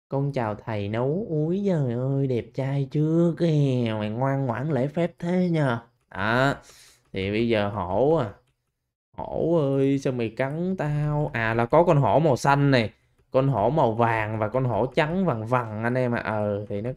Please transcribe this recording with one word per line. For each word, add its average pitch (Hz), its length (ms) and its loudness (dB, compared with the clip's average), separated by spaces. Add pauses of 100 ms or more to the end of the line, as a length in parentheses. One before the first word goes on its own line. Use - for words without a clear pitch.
Con 139 220 -2
chào 113 240 -2
thầy 104 340 -6
Nú. 139 400 -2
Úi 165 360 -2
giời 147 280 0
ơi, 135 340 -2
đẹp 120 260 -2
trai 135 380 -2
chưa 165 480 2
kìa. 135 600 2
Mày 107 100 -4
ngoan 135 360 -2
ngoãn 123 260 -4
lễ 131 160 0
phép 170 320 -2
thế 180 320 0
nhờ. 139 280 0 (320)
Đó. 117 440 0 (580)
Thì 98 180 -2
bây 117 180 0
giờ 104 200 2
hổ 107 460 0
à. 117 180 -4 (840)
Hổ - 400 -2
ơi, 139 420 2
sao 139 140 -2
mày 117 160 -2
cắn 151 480 -4
tao? 147 560 -2
À, 113 200 0
là 117 120 2
có 156 180 4
con 170 140 4
hổ 120 220 4
màu 151 180 4
xanh 143 340 4
này, 117 200 4 (400)
con 135 160 2
hổ 113 220 2
màu 143 220 2
vàng 110 480 0
và 107 100 0
con 131 160 0
hổ 113 200 0
trắng 165 400 0
vằn 113 200 -2
vằn 113 380 -2
anh 120 120 0
em 127 200 0
ạ. 110 100 -2
Ờ, 104 440 -2
thì 104 120 -4
nó 120 160 -6